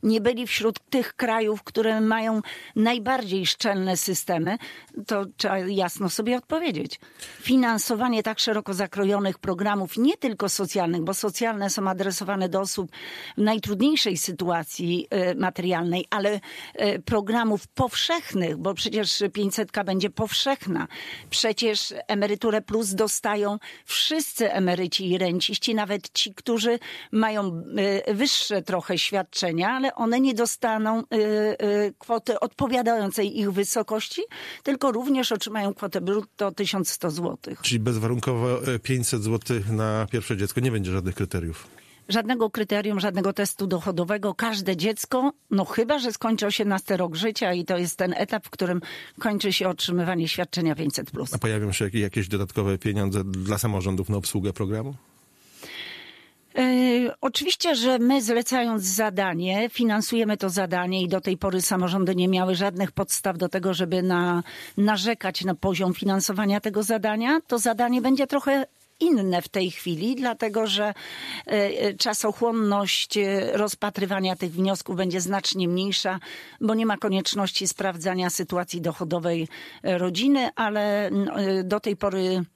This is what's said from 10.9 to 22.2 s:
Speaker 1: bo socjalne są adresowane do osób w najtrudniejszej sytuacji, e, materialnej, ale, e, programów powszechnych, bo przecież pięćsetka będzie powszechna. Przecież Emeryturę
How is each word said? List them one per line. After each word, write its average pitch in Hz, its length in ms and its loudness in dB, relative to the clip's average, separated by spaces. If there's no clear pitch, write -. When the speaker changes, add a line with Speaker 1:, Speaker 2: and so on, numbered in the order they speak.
Speaker 1:
bo 185 120 -2
socjalne 208 560 0
są 196 180 0
adresowane 190 600 -2
do 185 120 2
osób 190 300 -2
w - 20 2
najtrudniejszej 214 760 2
sytuacji, 175 960 -2
e, 180 240 2
materialnej, 180 760 0
ale, 202 300 0
e, 202 240 2
programów 214 680 0
powszechnych, 247 920 -2
bo 175 180 -2
przecież 208 480 -2
pięćsetka 208 520 -2
będzie 190 260 0
powszechna. 208 800 -2
Przecież 214 640 0
Emeryturę 208 540 2